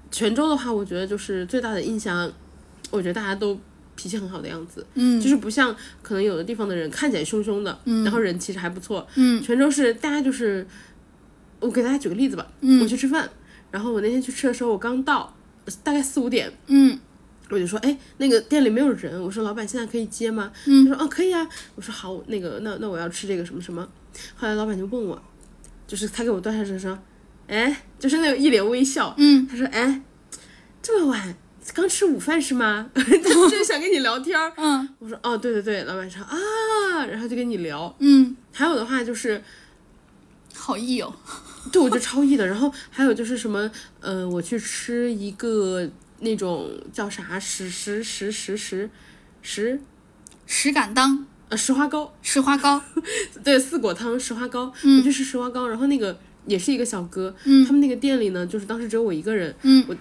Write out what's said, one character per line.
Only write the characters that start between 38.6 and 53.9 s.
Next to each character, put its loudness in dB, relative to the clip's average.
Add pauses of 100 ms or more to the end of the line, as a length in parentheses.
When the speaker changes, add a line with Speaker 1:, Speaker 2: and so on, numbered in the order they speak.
Speaker 1:
有 2
的 -2
话 -2
就 -6
是 -4 (1120)
Speaker 2:
好 -6
意 -4
哦。 -10 (560)
Speaker 1:
对， 4
我 4
觉 2
得 0
超 0
意 4
的。 2
然 -2
后 0 (160)
还 -2
有 4
就 -2
是 -4
什 -4
么， -2 (300)
呃， -6
我 -4
去 -6
吃 -4
一 -6
个 -2 (360)
那 0
种 -4 (240)
叫 -6
啥， -10
石， -8
石， -6
石， -8
石， -8
石， -8 (520)
石？ -4 (640)
Speaker 2:
石 0
敢 2
当。 2 (240)
Speaker 1:
呃， -4
石 0
花 2
糕。 -6
Speaker 2:
石 0
花 2
糕。 2 (280)
Speaker 1:
<laughs> -8
对， 6
四 -2
果 0